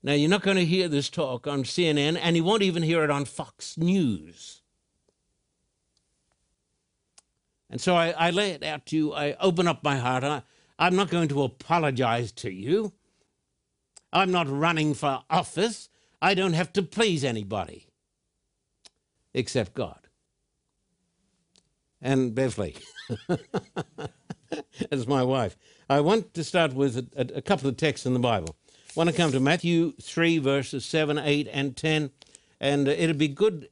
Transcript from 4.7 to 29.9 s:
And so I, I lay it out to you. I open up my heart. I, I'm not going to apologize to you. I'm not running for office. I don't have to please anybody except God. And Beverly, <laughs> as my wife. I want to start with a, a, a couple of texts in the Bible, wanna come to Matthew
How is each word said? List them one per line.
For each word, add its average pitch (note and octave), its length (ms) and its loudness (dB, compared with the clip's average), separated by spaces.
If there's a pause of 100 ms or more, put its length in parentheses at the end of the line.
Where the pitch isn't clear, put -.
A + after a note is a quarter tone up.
And - 120 -8
so F3+ 160 4
I, E3 140 2
I E3 180 2
lay G3 220 0
it D3 120 -10
out D3+ 220 -8
to D#3 100 -4
you. D3+ 180 0
I D3 280 -2
open F3 260 2
up D#3 160 -2
my C#3+ 140 2
heart. B2+ 260 0
I, C#3+ 200 -4 (360)
I'm F3+ 160 4
not F#3+ 140 0
going E3+ 180 2
to C#3 160 0
apologize B2 880 0
to - 180 -10
you. C#3 440 -2 (1200)
I'm F#3 180 2
not F3 180 2
running D3+ 440 0
for C3+ 360 -2
office. F#3 600 -2 (320)
I F#3 120 2
don't F#3+ 200 0
have D#3+ 200 0
to G3+ 80 2
please F3 440 0
anybody G2+ 640 -6 (1500)
except A#2 400 -2
God. - 340 -10 (1900)
And C3 320 0
Beverly, A2 440 -2 (1120)
<laughs> - 1000 -12
as B2+ 160 -4
my C3+ 160 2
wife. B2+ 340 0 (320)
I C#3 100 6
want F#3 360 2
to E3 100 -6
start E3 260 2
with C3+ 240 0
a, B2 120 -6 (100)
a, C3+ 220 -4
a - 20 -10
couple C#3+ 260 0
of C3+ 80 -2
texts - 300 -2
in B2+ 80 2
the B2+ 60 2
Bible, G#2 360 0 (440)
wanna G3+ 140 2
come E3 180 2
to C3 80 2
Matthew E3 600 2